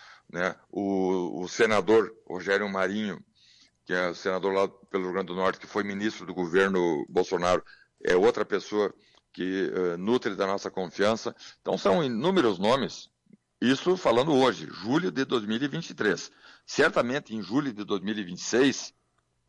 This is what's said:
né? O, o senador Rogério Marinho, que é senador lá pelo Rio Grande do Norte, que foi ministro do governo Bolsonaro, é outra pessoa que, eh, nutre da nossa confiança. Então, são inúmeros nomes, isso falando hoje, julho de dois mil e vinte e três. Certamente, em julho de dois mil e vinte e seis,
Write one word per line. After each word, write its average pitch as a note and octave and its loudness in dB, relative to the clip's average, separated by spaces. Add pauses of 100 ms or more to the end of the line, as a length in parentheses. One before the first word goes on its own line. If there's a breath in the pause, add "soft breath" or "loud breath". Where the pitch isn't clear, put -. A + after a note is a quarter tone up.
(300 loud breath)
né? F2 -2 (140)
O, F#2 -2
o F2 -6
senador G#2+ 4 (140)
Rogério G2 -2
Marinho, G2 -4 (640 soft breath)
que - -6
é F2+ 0
senador F#2+ -2
lá G2 2 (220)
pelo F#2+ -4
Rio F2+ -4
Grande F#2 -4
do F2 -8
Norte, F#2 0
que - -20
foi G#2 -2
ministro G2+ -4
do F2+ -10
governo F2 2
Bolsonaro, F2+ 2 (400 loud breath)
é F2+ 4
outra G#2 4
pessoa G#2 -2 (380 soft breath)
que, F#2 -2
eh, F2+ 0
nutre A2 0
da F#2+ -2
nossa G2 -2
confiança. G2 -2 (280 loud breath)
Então, - -2
são F#3+ 2
inúmeros B2 0
nomes, A2 0 (500)
isso C3+ 2
falando C#3 2
hoje, A#2+ 4
julho C#3+ -2
de C3+ -2
dois B2+ -2
mil A2+ -2
e C#3+ 0
vinte D#3 -8
e - -16
três. - -2 (340 loud breath)
Certamente, C3 0
em A2 -8
julho B2+ -2
de G#2 -8
dois G2 -4
mil G#2 -4
e G#2 -4
vinte F2 -10
e - -12
seis, B2+ 0 (560)